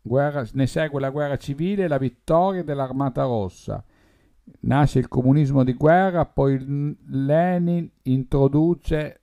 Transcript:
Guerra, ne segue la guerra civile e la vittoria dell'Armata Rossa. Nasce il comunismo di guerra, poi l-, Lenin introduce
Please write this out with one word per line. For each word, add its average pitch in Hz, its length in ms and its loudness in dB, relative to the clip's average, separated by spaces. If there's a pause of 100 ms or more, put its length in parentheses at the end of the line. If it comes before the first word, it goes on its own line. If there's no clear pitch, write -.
Guerra, 139 520 -2
ne 135 140 0
segue 147 340 -4
la 135 100 -4
guerra 143 280 -4
civile 185 460 -4
e 170 40 -2
la 143 100 0
vittoria 170 640 0
dell'Armata 139 600 -4
Rossa. 110 600 -4 (760)
Nasce 135 380 2
il 120 100 -2
comunismo 135 560 2
di 127 80 0
guerra, 165 520 2
poi 139 340 0
l-, 143 380 -6 (120)
Lenin 170 800 0 (120)
introduce 143 1200 0